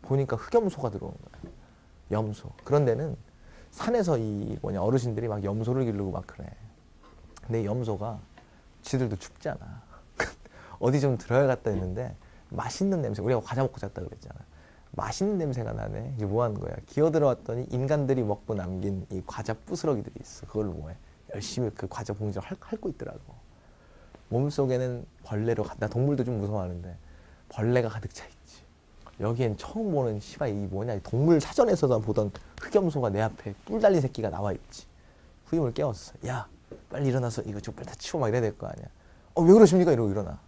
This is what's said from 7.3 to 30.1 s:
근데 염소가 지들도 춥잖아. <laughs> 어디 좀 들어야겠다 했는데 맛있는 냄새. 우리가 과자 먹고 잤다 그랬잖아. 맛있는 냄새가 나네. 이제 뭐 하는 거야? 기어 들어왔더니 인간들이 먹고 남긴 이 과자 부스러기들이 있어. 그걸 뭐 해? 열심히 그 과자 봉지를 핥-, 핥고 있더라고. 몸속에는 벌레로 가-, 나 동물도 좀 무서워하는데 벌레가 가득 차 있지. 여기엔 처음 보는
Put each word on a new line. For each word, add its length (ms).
근데 220
염소가 540
지들도 340
춥잖아. 420
<laughs> 640
어디 200
좀 180
들어야겠다 520
했는데 460
맛있는 540
냄새. 180
우리가 200
과자 220
먹고 160
잤다 240
그랬잖아. 320
맛있는 460
냄새가 360
나네. 420
이제 100
뭐 180
하는 140
거야? 160
기어 240
들어왔더니 600
인간들이 520
먹고 320
남긴 560
이 160
과자 280
부스러기들이 680
있어. 260
그걸 200
뭐 220
해? 80
열심히 400
그 140
과자 260
봉지를 280
핥-, 180
핥고 300
있더라고. 280
몸속에는 720
벌레로 400
가-, 140
나 80
동물도 380
좀 160
무서워하는데 560
벌레가 400
가득 260
차 120
있지. 360
여기엔 360
처음 360
보는 280